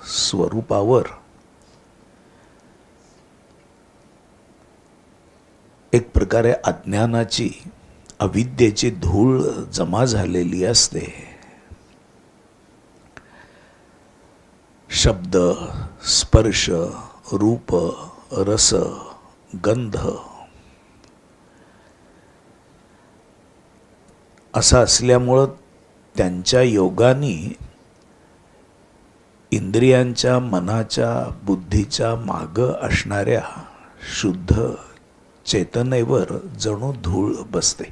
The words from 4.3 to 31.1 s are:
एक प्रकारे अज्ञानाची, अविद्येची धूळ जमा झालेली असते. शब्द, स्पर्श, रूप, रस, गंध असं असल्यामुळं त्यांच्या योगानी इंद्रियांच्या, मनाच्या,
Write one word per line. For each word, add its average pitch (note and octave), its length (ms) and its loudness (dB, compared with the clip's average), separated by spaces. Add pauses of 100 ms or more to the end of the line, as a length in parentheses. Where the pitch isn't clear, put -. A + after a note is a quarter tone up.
एक A#2+ 180 2
प्रकारे A2+ 400 2
अज्ञानाची, A2 1000 0 (720)
अविद्येची A2+ 680 2
धूळ A2+ 520 2 (320)
जमा F2+ 320 0
झालेली F2+ 600 0
असते. - 720 -2 (3500)
शब्द, F#2+ 480 0 (680)
स्पर्श, - 680 2 (640)
रूप, G2+ 600 0 (380)
रस, G#2 420 0 (920)
गंध A2 320 0 (4000)
असं A#2+ 300 6
असल्यामुळं B2 600 4 (720)
त्यांच्या F#2 440 2
योगानी G#2+ 960 2 (2000)
इंद्रियांच्या, B2 880 4
मनाच्या, A2+ 1040 -2